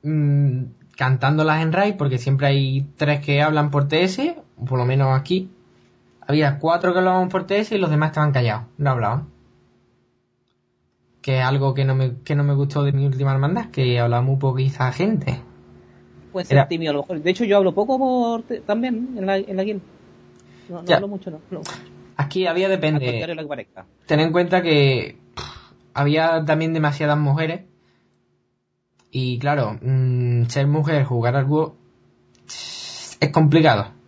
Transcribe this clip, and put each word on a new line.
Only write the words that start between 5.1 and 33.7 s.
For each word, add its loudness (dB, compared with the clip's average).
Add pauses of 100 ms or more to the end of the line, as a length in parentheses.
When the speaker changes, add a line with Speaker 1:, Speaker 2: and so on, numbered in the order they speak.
Speaker 1:
aquí. -2 (720)
Había 0
cuatro 0
que 2
hablaban 2
por -2
T 0
S -4
y 2
los 0
demás 2
estaban 0
callados, 0 (120)
no 0
hablaban. -2 (1900)
Que 0
es 2
algo 2
que 0
no 0
me, -2
que -2
no 2
me 2
gustó 0
de 0
mi 0
última 0
hermandad, 0
que 0
hablaba 2
muy 2
poquita 0
gente. -2 (880)
Speaker 2:
Puede -8
ser 2
Speaker 1:
Era 4
Speaker 2:
tímido -2
a 0
lo -2
mejor. -6
De 0
hecho, 0
yo 4
hablo 4
poco 0
por 0
te-, -8
también -4 (100)
en -4
la, 0
en -6
la -2
guild. -6 (840)
No, -14
no -14
Speaker 1:
Ya. 4
Speaker 2:
hablo -2
mucho, -10
no -14
hablo -12
mucho. -12 (460)
Speaker 1:
Aquí -2
había 0
depende. 0
Speaker 2:
Al -2
contrario -6
de -
lo -10
que -12
parezca. -12 (200)
Speaker 1:
Ten 2
en 0
cuenta 2
que, 2 (160)
pff, -14 (500)
había 0
también 0
demasiadas 0
mujeres. 0 (1500)
Y -4
claro, -2
mm, 2
ser 0
mujer, 2
jugar 0
al 0
WoW, 0 (720)
es -8
complicado. 4 (180)